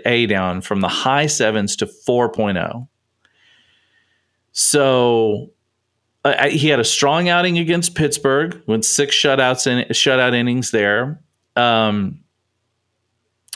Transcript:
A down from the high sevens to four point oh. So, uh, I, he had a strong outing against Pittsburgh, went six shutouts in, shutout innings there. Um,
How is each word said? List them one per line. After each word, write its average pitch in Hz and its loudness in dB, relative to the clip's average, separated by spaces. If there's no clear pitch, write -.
A 120 2
down 92 -2
from 98 -4
the 92 0
high 139 0
sevens 107 -2
to 104 -4
four 120 -2
point 101 -4
oh. 117 -8
So, 120 2
uh, 139 2
I, 143 2
he 151 0
had 139 4
a 113 2
strong 160 0
outing 175 0
against 170 -2
Pittsburgh, 147 0
went 110 -2
six - 0
shutouts 131 2
in, 123 0
shutout 127 2
innings 120 -2
there. 110 0
Um, 110 0